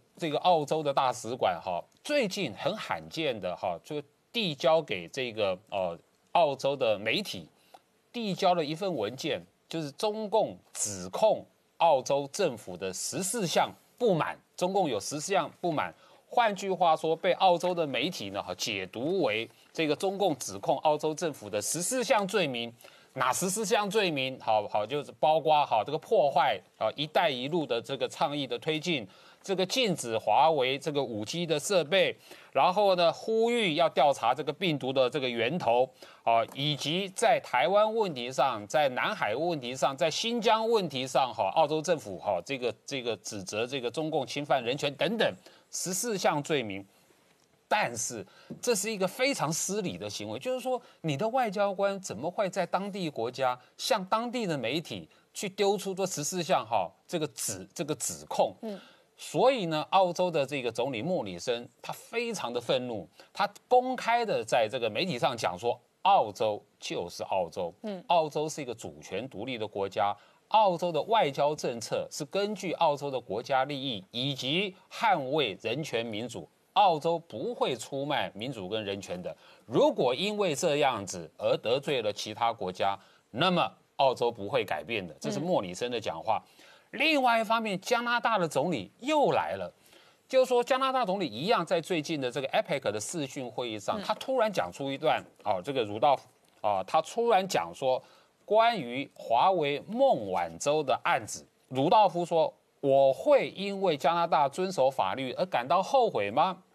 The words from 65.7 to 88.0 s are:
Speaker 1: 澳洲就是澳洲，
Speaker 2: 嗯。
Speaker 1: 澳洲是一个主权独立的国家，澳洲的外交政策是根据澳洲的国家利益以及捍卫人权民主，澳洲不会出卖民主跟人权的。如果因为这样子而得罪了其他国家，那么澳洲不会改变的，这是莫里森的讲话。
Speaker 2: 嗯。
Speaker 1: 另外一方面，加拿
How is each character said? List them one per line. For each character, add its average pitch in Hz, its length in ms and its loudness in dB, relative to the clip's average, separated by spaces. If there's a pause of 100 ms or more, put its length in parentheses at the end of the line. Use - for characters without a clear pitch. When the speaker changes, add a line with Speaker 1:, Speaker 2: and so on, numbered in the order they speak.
Speaker 1:
澳 170 280 6
洲 107 320 0 (160)
就 113 300 -6
是 - 140 -10
澳 92 260 0
洲， 85 320 -6
Speaker 2:
嗯。 202 240 -10
Speaker 1:
澳 160 240 4
洲 151 180 -4
是 156 140 -8
一 139 40 -10
个 120 100 -6
主 78 260 -12
权 98 280 -8
独 98 160 -10
立 131 120 -6
的 107 100 -4
国 98 220 -2
家， 104 260 0 (340)
澳 202 280 6
洲 175 140 -2
的 151 120 0
外 196 280 2
交 147 240 2
政 127 260 -4
策 95 300 -4
是 - 140 -8
根 202 280 -2
据 185 200 -6
澳 151 220 2
洲 143 140 -6
的 131 100 -4
国 120 220 -6
家 131 240 0
利 143 160 -6
益 120 300 -6
以 131 240 -4
及 175 400 -2 (160)
捍 208 260 2 (120)
卫 131 300 0
人 123 240 -4
权 117 220 -2
民 113 220 -6
主， 98 200 -12 (260)
澳 180 240 4
洲 165 220 -2
不 165 340 -8
会 143 220 -2
出 135 280 -6
卖 123 300 -2
民 113 180 -8
主 104 160 -8
跟 110 160 -4
人 98 160 -4
权 90 220 -8
的。 82 140 -10 (320)
如 233 260 4
果 139 200 2
因 190 220 -4
为 190 200 0
这 147 220 0
样 131 280 0
子 85 320 -10
而 110 200 0
得 123 220 -2
罪 139 220 -2
了 107 100 -2
其 107 220 -8
他 117 180 0
国 101 200 -6
家， 98 260 -2 (320)
那 170 220 0
么 151 200 0 (260)
澳 139 140 4
洲 120 200 0
不 101 180 -8
会 120 160 0
改 78 180 -6
变 95 240 -6
的， 78 140 -16
这 147 80 -6
是 139 100 -4
莫 160 220 0
里 90 100 -6
森 123 200 -6
的 117 100 -4
讲 82 180 -6
话。 98 220 -2 (500)
Speaker 2:
嗯。 - 60 -10
Speaker 1:
另 294 240 2
外 233 180 4
一 226 40 0
方 226 180 0
面， 202 180 -2
加 233 200 0
拿 240 200 0